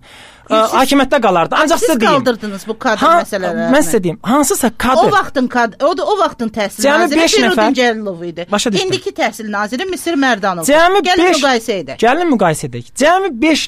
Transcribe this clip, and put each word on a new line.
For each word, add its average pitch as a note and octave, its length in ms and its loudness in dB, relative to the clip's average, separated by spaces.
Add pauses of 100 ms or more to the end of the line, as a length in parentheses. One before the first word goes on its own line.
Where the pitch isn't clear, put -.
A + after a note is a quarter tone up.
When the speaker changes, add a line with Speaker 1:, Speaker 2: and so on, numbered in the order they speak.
(480)
Speaker 1:
ə, A3 160 2
Speaker 2:
Siz, A3 160 -2
Speaker 1:
hakimiyyətdə C4+ 420 2
qalardı. F3+ 380 2
Ancaq D#4 200 2
Speaker 2:
siz A4+ 100 0
Speaker 1:
sizə D4 100 2
deyim. D#4 140 2
Speaker 2:
qaldırdınız G#3+ 540 -4
bu G#3+ 120 -8
kadr A3 240 -2
Speaker 1:
Ha-, E4 180 4
Speaker 2:
məsələlərini. F3 540 -4
Speaker 1:
mən D4+ 140 4
sizə G#3+ 140 0
deyim, E3+ 200 -4
hansısa C#4 540 0
kadr C4+ 300 2
Speaker 2:
O - 40 2
vaxtın D4 360 0
kad-, A#3+ 360 -2
o E4 140 0
da E4+ 80 -4
o G4 120 0
vaxtın C#4+ 320 -2
təhsil G#3+ 380 -4
Speaker 1:
Cəmi D4 120 4
Speaker 2:
naziri D#4 200 2
Speaker 1:
beş E4 160 2
Speaker 2:
Firudin B3+ 160 2
Speaker 1:
nəfər B3 240 2
Speaker 2:
Cəlilov G#3+ 520 -2
idi. E3+ 240 -10
Speaker 1:
Başa G#3+ 200 0
düşdüm. F#4 160 -2
Speaker 2:
İndiki F#4 240 -4
təhsil A3 400 -6
naziri G#3 340 -4
Misir F4 300 -6
Mərdanov. G3+ 480 0
Speaker 1:
Cəmi E4 400 4
Speaker 2:
Gəlin F4+ 260 2
Speaker 1:
beş, E4 140 2
Speaker 2:
müqayisə B3 300 0 (100)
edək. C3 160 -12
Speaker 1:
gəlin D#4 320 2
müqayisə E3+ 400 0
edək. A#2+ 240 -14
Cəmi E4 460 0
beş D4+ 260 0